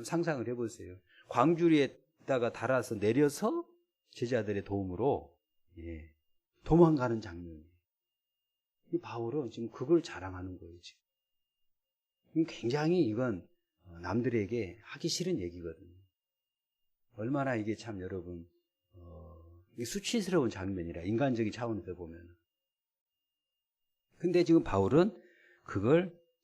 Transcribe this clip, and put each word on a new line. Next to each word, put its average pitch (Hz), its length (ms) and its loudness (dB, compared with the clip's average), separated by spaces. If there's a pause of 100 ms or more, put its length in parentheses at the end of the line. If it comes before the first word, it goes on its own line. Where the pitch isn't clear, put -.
상상을 160 420 -2
해보세요. 110 500 -6 (320)
광주리에다가 139 1200 4
달아서 117 480 0
내려서 147 680 2 (440)
제자들의 107 540 -2
도움으로, 98 720 -2 (420)
예, 80 340 -12 (500)
도망가는 143 600 4
장면이에요. 85 480 -14 (1200)
이 117 60 -2
바울은 117 520 -6
지금 117 200 -8
그걸 156 320 2
자랑하는 92 560 -10
거예요, 87 220 -20
지금. - 200 -20 (1500)
굉장히 156 600 0
이건, 107 420 -2 (380)
어, 85 140 -20
남들에게 104 840 -2
하기 - 260 -8
싫은 170 320 -2
얘기거든요. 87 500 -10 (1300)
얼마나 135 340 0
이게 107 220 -2
참 98 240 -10
여러분, 87 480 -10 (460)
어, 82 500 -20 (300)
이게 117 100 -10
수치스러운 180 640 0
장면이라, 90 540 -6
인간적인 113 500 0
차원에서 107 420 -6
보면은. 85 400 -14 (1800)
근데 175 260 2
지금 165 220 6
바울은 110 500 4 (480)
그걸 156 560 0 (240)